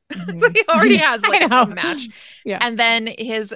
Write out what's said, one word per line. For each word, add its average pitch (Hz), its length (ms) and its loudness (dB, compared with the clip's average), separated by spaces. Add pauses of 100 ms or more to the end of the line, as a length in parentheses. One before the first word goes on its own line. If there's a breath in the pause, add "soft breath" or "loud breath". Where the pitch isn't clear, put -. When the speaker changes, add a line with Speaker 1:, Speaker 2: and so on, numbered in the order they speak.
Speaker 1:
<laughs> - 100 -18
Speaker 2:
Mm-hmm. 180 280 -10
Speaker 1:
So 453 100 4
he 440 180 0
already 330 300 4
Speaker 2:
<laughs> - 0 -
Speaker 1:
has, 254 260 0
Speaker 2:
I - 40 2
Speaker 1:
like, 349 240 2
Speaker 2:
know. 254 100 4
Speaker 1:
a 208 60 4
match. 254 420 -6 (340 loud breath)
Speaker 2:
Yeah. 196 160 -6
Speaker 1:
And 233 200 -4
then 226 360 0
his, 220 400 -8